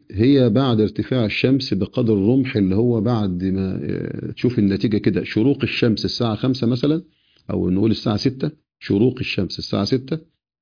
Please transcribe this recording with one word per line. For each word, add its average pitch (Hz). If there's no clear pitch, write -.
هي 127
بعد 127
ارتفاع 107
الشمس 127
بقدر 110
الرمح، 123
اللي 95
هو 117
بعد 101
ما، 95
آه، -
تشوف 123
النتيجة 101
كده، 95
شروق 135
الشمس 113
الساعة 110
خمسة 127
مثلا، 147
أو 95
نقول 101
الساعة 104
ستة، 131
شروق 123
الشمس -
الساعة 101
ستة، 131